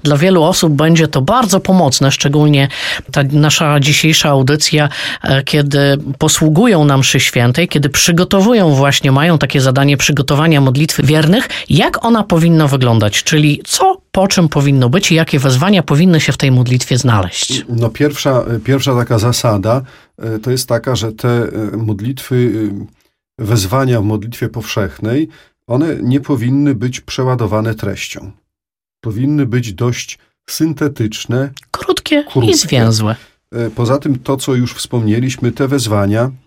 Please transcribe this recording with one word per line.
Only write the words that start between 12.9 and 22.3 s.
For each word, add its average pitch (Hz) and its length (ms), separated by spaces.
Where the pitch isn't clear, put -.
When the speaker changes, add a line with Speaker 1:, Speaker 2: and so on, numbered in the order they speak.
Speaker 1:
Czyli 151 420
co, 381 360
po 190 160
czym 175 220
powinno 139 400
być 180 220
i 160 40
jakie 156 240
wezwania 147 440
powinny 160 360
się - 120
w 127 60
tej 139 140
modlitwie 123 460
znaleźć? 104 720
Speaker 2:
No, 117 200
pierwsza, 143 560
pierwsza 131 320
taka 123 240
zasada, 113 640
e, 113 220
to 120 120
jest 127 180
taka, 120 260
że 110 160
te, 123 180
e, 110 480
modlitwy, 113 920